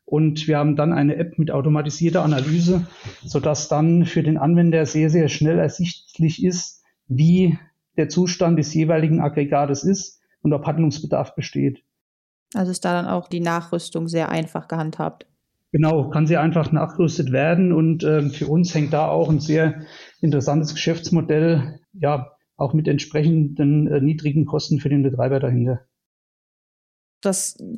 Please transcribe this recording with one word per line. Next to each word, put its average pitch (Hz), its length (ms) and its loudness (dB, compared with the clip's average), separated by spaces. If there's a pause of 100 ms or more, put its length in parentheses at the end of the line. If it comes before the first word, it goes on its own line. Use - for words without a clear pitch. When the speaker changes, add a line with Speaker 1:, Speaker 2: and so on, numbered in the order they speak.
Speaker 1:
Und 156 420 0
wir 151 100 2
haben 147 200 2
dann 156 160 0
eine 147 240 2
App 170 200 -6
mit 160 140 0
automatisierter 151 720 0
Analyse, 170 640 0 (380)
sodass 147 420 -2
dann 165 380 2
für 165 180 0
den 156 140 0
Anwender 165 480 4
sehr, 156 240 0
sehr 160 180 4
schnell 160 320 0
ersichtlich 165 840 -2
ist, 180 400 -4 (240)
wie 165 500 4 (400)
der 156 100 2
Zustand 175 500 0
des - 160 -2
jeweiligen 160 460 2
Aggregates 147 640 0
ist - 380 -4 (200)
und 147 120 2
ob 147 120 -4
Handlungsbedarf 151 720 -2
besteht. 139 480 -4 (720)
Speaker 2:
Also 185 180 -2
ist 180 140 -6
da 175 80 0
dann 175 160 -2
auch 175 180 -4
die 175 140 -6
Nachrüstung 170 640 -6
sehr 165 220 -4
einfach 160 380 -6
gehandhabt? 160 600 -8 (440)
Speaker 1:
Genau, 156 380 2
kann 156 180 0
sehr 160 140 2
einfach 160 300 0
nachgerüstet 160 600 0
werden. 165 400 2
Und, 160 320 2
ähm, 151 280 0
für 143 160 -6
uns 175 280 0
hängt 147 160 0
da 156 160 0
auch 156 220 0
ein 151 100 2
sehr 156 440 0 (360)
interessantes 147 540 0
Geschäftsmodell, 160 1080 0 (140)
ja, 147 380 -4 (260)
auch 143 160 -4
mit 156 160 0
entsprechenden, 151 960 0
äh, 147 140 0
niedrigen 151 440 0
Kosten 147 340 -2
für 139 100 -2
den 143 140 2
Betreiber 131 360 0
dahinter. 123 420 0 (1400)
Speaker 2:
Das - 360 -4 (200)